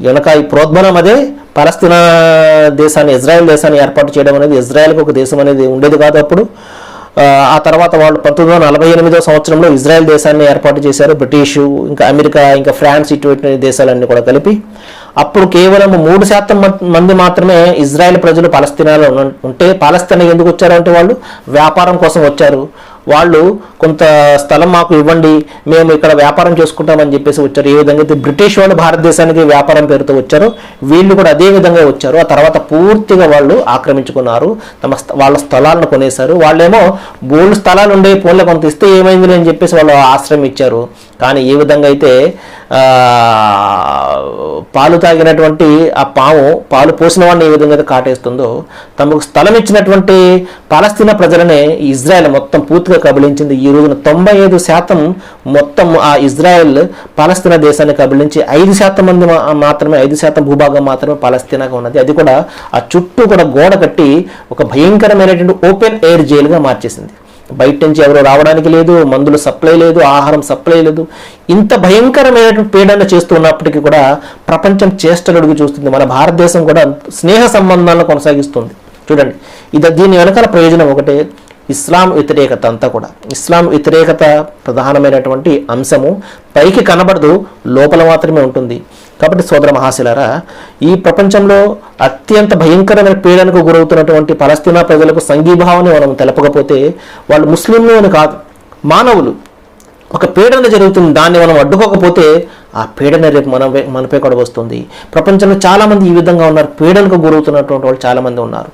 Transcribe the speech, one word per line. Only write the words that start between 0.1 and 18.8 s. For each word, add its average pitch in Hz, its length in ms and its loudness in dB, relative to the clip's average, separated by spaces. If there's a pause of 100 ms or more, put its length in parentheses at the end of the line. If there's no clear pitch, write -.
ఈ 151 140 2
ప్రోద్బలం 160 560 0
అదే. 233 300 2 (300)
పాలస్తీనా 165 420 0 (720)
దేశాన్ని, 147 460 0
ఇజ్రాయెల్ 160 320 2
దేశాన్ని 151 320 0
ఏర్పాటు 143 380 0
చేయడం 143 180 2
అనేది, 143 220 0
ఇజ్రాయెల్కి 151 420 0
ఒక 151 120 -2
దేశం 131 280 -2
అనేది 139 280 0
ఉండేది 143 300 0
కాదు 151 200 2
అప్పుడు. 175 300 0 (720)
ఆ, 143 40 2 (320)
ఆ - 20 2
తర్వాత 170 380 0
వాళ్ళు 156 240 2
పంతొమ్మిది 165 360 0
వందల 160 120 2
నలభై 147 220 2
ఎనిమిదో 170 320 2
సంవత్సరంలో 156 480 0
ఇజ్రాయెల్ 147 360 2
దేశాన్ని 151 440 2
ఏర్పాటు 143 300 0
చేశారు. 143 340 0
బ్రిటిష్, 143 460 -2
ఇంకా 143 480 -2
అమెరికా, 147 460 2
ఇంకా 139 180 0
ఫ్రాన్స్, 147 420 0
ఇటువంటి 143 440 -2
దేశాలన్నీ 127 500 -2
కూడా 120 140 0
కలిపి 175 420 -2 (540)
అప్పుడు 185 280 0
కేవలం 190 460 2
మూడు 180 340 0
శాతం 202 360 0
మ-, 196 220 0
మంది 175 300 2
మాత్రమే 180 600 2
ఇజ్రాయెల్ 165 500 0
ప్రజలు 170 260 2
పాలస్తీనాలో 151 600 0